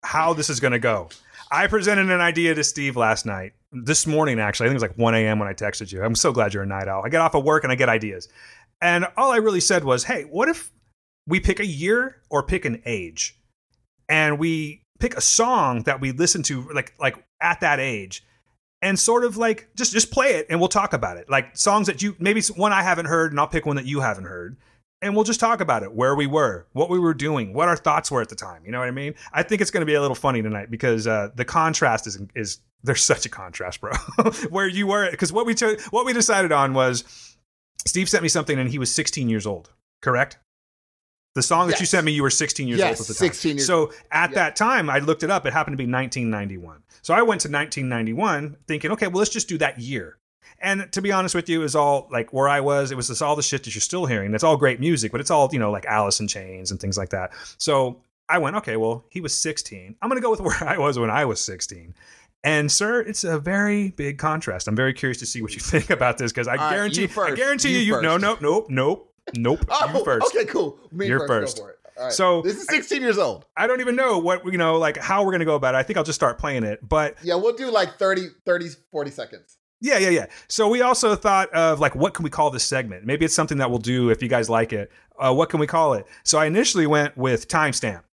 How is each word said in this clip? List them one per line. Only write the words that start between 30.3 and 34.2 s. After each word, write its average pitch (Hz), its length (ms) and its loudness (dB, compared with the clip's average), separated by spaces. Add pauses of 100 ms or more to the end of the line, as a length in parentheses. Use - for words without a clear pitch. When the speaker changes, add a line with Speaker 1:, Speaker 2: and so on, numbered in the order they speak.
Speaker 1:
tonight 107 300 -4
because, 113 340 0
uh, 107 300 0
the 123 100 -4
contrast 156 600 0
is, 98 120 -12 (140)
is, 107 260 -8 (220)
there's 123 220 0
such - 220 2
a - 40 -8
contrast, 90 520 -12
bro. 104 100 -6 (300)